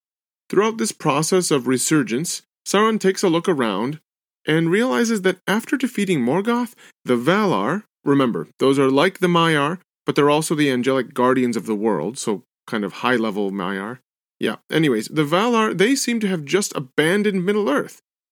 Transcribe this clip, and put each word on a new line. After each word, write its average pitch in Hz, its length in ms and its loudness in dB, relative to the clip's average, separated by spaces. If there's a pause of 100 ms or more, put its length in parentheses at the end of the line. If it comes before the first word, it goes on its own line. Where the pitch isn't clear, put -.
(500)
Throughout 220 300 0
this 226 120 -4
process 160 580 0
of 139 160 0
resurgence, 127 760 -2 (260)
Sauron 214 320 2
takes 190 240 0
a 196 60 2
look 170 180 0
around 127 540 -2 (440)
and 165 240 2
realizes 233 520 0
that 185 260 0
after 226 300 -2
defeating 202 420 -2
Morgoth, 202 540 0 (320)
the 123 100 2
Valar, 151 680 0 (200)
remember, 127 460 0 (100)
those 135 180 4
are 135 140 4
like 156 280 2
the 185 80 0
Maiar, 165 520 2 (260)
but - 120 -4
they're 147 120 4
also 156 260 0
the 147 140 2
angelic 127 440 0
guardians 127 420 2
of 101 100 -4
the 110 80 -2
world, 104 440 -2
so 101 260 -4 (240)
kind 110 160 -4
of 95 120 -4
high-level 110 540 0
Maiar, 98 500 -6 (400)
yeah, 113 180 -4 (140)
anyways, 135 380 0
the 151 160 -2
Valar, 214 520 0
they 226 180 2
seem 247 260 -2
to 214 60 0
have 175 180 -4
just 180 300 -2
abandoned 180 680 0
Middle-earth 208 560 -2 (300)